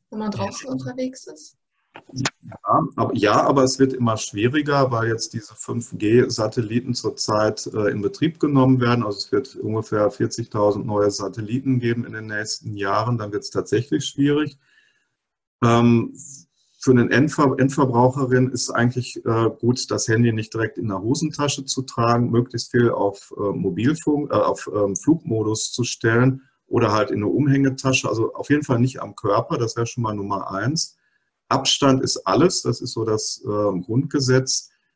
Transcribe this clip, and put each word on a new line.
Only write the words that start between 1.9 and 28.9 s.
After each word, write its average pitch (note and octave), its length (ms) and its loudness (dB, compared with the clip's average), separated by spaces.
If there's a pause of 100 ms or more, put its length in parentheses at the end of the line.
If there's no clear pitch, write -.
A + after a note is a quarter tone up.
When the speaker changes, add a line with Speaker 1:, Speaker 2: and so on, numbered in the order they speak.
Speaker 2:
Ja, C3 140 -4 (680)
aber, - 180 -2
ja, A2+ 280 4
aber C#3 220 4
es C3 140 0
wird C3 140 4
immer A#2 240 0
schwieriger, C3+ 720 0
weil A2+ 180 -2
jetzt A2+ 260 -4
diese A2 200 -10
fünf A#2 440 -8
G A2 300 4
Satelliten A#2 680 -2
zurzeit, G#2+ 720 -2
äh, G#2 240 0
in G#2 100 -4
Betrieb D3+ 400 -2
genommen C3 400 4
werden. A#2+ 240 2
Also - 140 -6
es - 140 -8
wird - 240 -2
ungefähr G#2+ 540 -2
vierzigtausend G#2+ 760 -2
neue G#2 240 0
Satelliten A2 680 -4
geben A#2 260 -2
in A2 60 -14
den A2 140 -12
nächsten G#2+ 500 -8
Jahren. G#2 420 0
Dann G#2+ 140 -8
wird's G2+ 180 -6
tatsächlich A2+ 560 -2
schwierig. D3 520 0 (1040)
Ähm, A#2 540 4 (600)
für C3+ 140 4
einen A#2+ 180 6
Endver-, C#3+ 480 2
Endverbraucherin B2+ 920 2
ist - 200 -6
eigentlich, B2 540 -2
äh, A2+ 260 2 (100)
gut, A#2+ 300 0
das G#2+ 180 -2
Handy A#2 240 4
nicht A2 220 -6
direkt A2+ 240 -4
in A2+ 100 -6
der F#2+ 120 -4
Hosentasche C#3+ 640 -2
zu - 160 -6
tragen, A#2 480 0
möglichst A#2 400 -2
viel A#2+ 200 4
auf, - 460 -4
äh, G2+ 160 -2
Mobilfunk, C#3 800 -2
äh, - 20 -2
auf, - 400 0
ähm, G2+ 220 0
Flugmodus A2 760 -2
zu B2 120 -4
stellen B2 580 2 (240)
oder A2+ 240 2
halt G#2+ 200 0
in G#2 80 -2
eine G#2 100 -2
Umhängetasche, C3+ 800 0
also A2+ 240 -2
auf - 160 -12
jeden D3 160 2
Fall A#2 160 0
nicht B2+ 200 0